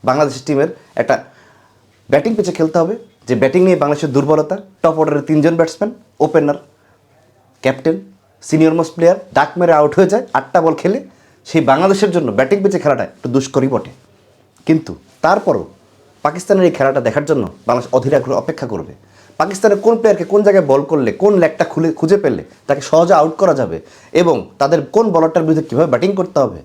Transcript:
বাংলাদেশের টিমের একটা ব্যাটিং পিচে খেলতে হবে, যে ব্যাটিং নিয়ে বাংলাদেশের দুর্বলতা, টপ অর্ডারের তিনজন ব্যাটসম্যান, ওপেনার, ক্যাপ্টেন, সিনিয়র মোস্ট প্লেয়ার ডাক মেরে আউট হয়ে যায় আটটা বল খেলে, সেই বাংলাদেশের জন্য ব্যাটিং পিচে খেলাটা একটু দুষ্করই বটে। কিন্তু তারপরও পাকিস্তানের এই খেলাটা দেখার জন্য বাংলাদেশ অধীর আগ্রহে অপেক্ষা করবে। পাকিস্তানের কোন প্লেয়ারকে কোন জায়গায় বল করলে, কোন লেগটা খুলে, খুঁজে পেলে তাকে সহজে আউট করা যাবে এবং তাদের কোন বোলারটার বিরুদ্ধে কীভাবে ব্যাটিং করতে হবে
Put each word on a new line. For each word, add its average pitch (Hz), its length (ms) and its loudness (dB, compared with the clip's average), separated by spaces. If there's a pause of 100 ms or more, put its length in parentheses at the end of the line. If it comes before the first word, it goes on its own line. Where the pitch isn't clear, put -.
বাংলাদেশের 139 360 -2
টিমের 147 240 -2 (320)
একটা 113 140 0 (960)
ব্যাটিং 160 260 2
পিচে 175 220 -2
খেলতে 160 220 0
হবে, 185 140 -2 (320)
যে 127 140 0
ব্যাটিং 139 260 2
নিয়ে 180 160 4
বাংলাদেশের 147 320 -2
দুর্বলতা, 151 400 0 (260)
টপ 160 180 2
অর্ডারের 147 300 0
তিনজন 156 300 2
ব্যাটসম্যান, 180 320 -2 (340)
ওপেনার, 151 320 0 (1040)
ক্যাপ্টেন, 131 320 0 (520)
সিনিয়র 160 300 2
মোস্ট 165 180 -4
প্লেয়ার 170 220 2 (200)
ডাক 147 120 0 (100)
মেরে 170 200 2
আউট 147 180 2
হয়ে 185 160 4
যায় 247 100 -2 (140)
আটটা 135 240 0
বল 165 200 2
খেলে, 208 180 -2 (500)
সেই 165 120 0 (100)
বাংলাদেশের 190 440 2
জন্য 156 120 0 (100)
ব্যাটিং 135 260 0
পিচে 196 200 0
খেলাটা 127 200 0
একটু - 320 -12
দুষ্করই 135 380 0
বটে। - 180 -6 (760)
কিন্তু 156 240 0 (340)
তারপরও 165 380 0 (640)
পাকিস্তানের 180 440 0
এই - 80 -4
খেলাটা 135 300 0
দেখার 139 220 -2
জন্য 139 140 0 (240)
বাংলাদেশ 123 200 -2 (100)
অধীর 127 200 0
আগ্রহে 127 260 -2
অপেক্ষা - 300 -8
করবে। - 200 -10 (480)
পাকিস্তানের 196 440 0
কোন 226 140 4
প্লেয়ারকে 196 340 2
কোন 208 120 4
জায়গায় 196 260 4
বল 139 100 4 (100)
করলে, 135 180 0 (140)
কোন 208 100 4 (100)
লেগটা - 280 0
খুলে, 160 180 -2 (100)
খুঁজে 170 240 2
পেলে 117 180 -2 (260)
তাকে 139 220 -2
সহজে 175 320 4
আউট 160 200 0
করা 180 180 2
যাবে 117 180 -4 (440)
এবং 165 140 2 (260)
তাদের 151 180 0 (160)
কোন 226 180 4
বোলারটার 160 320 0
বিরুদ্ধে 160 240 0
কীভাবে 151 240 0
ব্যাটিং 165 260 0
করতে 185 240 -4
হবে 92 220 -6